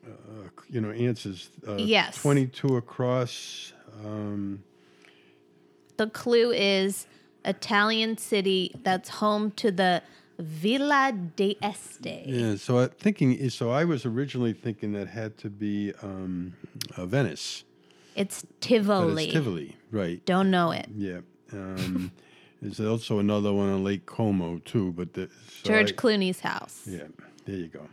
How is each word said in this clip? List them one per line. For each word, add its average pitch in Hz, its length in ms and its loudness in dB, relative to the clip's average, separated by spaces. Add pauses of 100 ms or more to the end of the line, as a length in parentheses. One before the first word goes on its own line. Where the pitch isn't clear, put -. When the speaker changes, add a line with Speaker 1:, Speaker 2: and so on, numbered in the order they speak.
Speaker 1:
uh, 104 420 -16 (200)
you 123 120 -2
know, 107 100 -2
answers. 110 600 -2 (160)
Uh, 104 100 -4
Speaker 2:
Yes. 208 400 2
Speaker 1:
twenty-two 135 600 2
across. - 960 -2 (320)
Um, 104 580 -6 (1300)
Speaker 2:
The 220 120 0
clue 240 440 4
is 196 540 2 (380)
Italian 220 760 2
city 190 640 0
that's 190 260 0
home 208 440 0
to - 180 0
the 180 320 2 (360)
Villa 262 760 2 (240)
d'Este. 196 920 -4
Speaker 1:
Yeah, 117 300 0
so 123 240 2
I, 127 80 4
thinking, 135 600 2
so 117 200 -2
I 143 140 2
was 151 200 0
originally 123 480 0
thinking 104 420 -4
that 101 120 -4
had 110 320 -8
to 107 120 -8
be, 104 420 -2 (100)
um, 92 520 -6 (420)
uh, 90 100 -6
Venice. 104 560 -2 (540)
Speaker 2:
It's - 260 -4
Speaker 1:
But - 180 -18
Speaker 2:
Tivoli. 180 680 2
Speaker 1:
it's - 80 -4
Tivoli, 87 420 -2 (160)
right. 87 340 -2
Speaker 2:
Don't 190 240 4
know 175 220 4
it. - 240 -6
Speaker 1:
Yeah. 92 240 -4 (320)
Um, 92 580 -4 (260)
<laughs> - 260 -20
there's 104 180 -8
also 110 400 0
another 104 320 2
one 101 160 2
on 98 160 2
Lake 98 220 0
Como, 92 520 0
too. 92 340 0
But 87 200 -8
the, 92 160 -6 (340)
so 202 60 -4
Speaker 2:
George 214 240 4
Speaker 1:
I - 20 -8
Speaker 2:
Clooney's 196 460 2
house. - 440 -8
Speaker 1:
Yeah, 87 200 -10 (400)
there 98 120 -6
you 85 120 -6
go. 78 240 -16